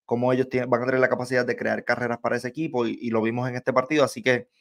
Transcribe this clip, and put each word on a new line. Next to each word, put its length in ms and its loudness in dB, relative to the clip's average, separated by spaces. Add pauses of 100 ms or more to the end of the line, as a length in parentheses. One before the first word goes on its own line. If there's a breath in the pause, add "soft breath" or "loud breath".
cómo 280 0
ellos 160 0
tienen, 200 -2
van 120 2
a 40 -2
tener 160 2
la 80 4
capacidad 360 0
de 120 -2
crear 260 -2
carreras 360 -2
para 180 0
ese 100 -6
equipo 400 -2
y, 120 -4
y 120 -4
lo 100 2
vimos 280 -2
en 60 -6
este 180 -4
partido. 320 4
Así 180 -6
que 240 2 (140)